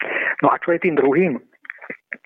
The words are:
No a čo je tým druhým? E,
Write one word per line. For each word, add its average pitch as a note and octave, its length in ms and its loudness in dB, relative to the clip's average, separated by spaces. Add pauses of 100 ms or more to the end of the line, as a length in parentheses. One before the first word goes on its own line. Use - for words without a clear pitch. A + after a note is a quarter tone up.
(420)
No C#3 80 4
a - 120 0
čo E3+ 120 0
je E3 80 0
tým E3+ 160 2
druhým? C#3 400 2
E, - 60 -12 (800)